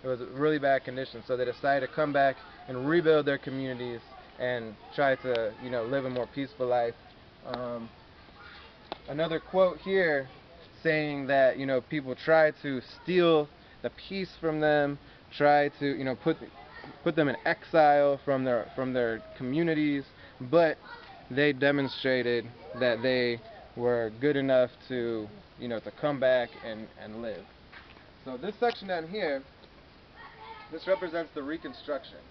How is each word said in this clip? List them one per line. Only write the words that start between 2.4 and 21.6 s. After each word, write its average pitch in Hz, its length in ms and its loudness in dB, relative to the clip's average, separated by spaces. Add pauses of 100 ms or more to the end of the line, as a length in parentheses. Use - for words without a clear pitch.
and 127 180 -4
rebuild 156 380 4
their 139 120 0
communities 127 640 -8 (400)
and 120 340 -4 (220)
try 135 220 2
to, 117 440 -2
you 123 80 -10
know, 120 140 -2
live 131 220 -2
a 127 40 -4
more 123 240 -4
peaceful 131 340 -6
life. 120 260 0 (520)
Um, 120 440 -8 (1200)
another 160 320 -4
quote 185 380 2
here 165 500 0 (520)
saying 151 460 -2
that, 135 300 4
you 135 80 -4
know, 131 160 0
people 131 340 -6
try 160 360 4 (100)
to 139 180 -4 (240)
steal 165 460 4 (320)
the 120 100 -4 (160)
peace 190 320 -6
from 156 220 -2
them, 147 360 4 (400)
try 147 320 6 (100)
to, 143 180 -2
you 135 80 -6
know, 127 100 -2
put, 160 220 0 (680)
put 165 140 0
them 151 100 4
in 127 80 2 (100)
exile 147 800 4
from 131 220 0
their, 120 300 0
from 131 180 -4
their 113 280 0 (160)
communities, 147 680 0 (340)
but 151 380 4 (520)
they 143 220 4
demonstrated 127 960 2 (340)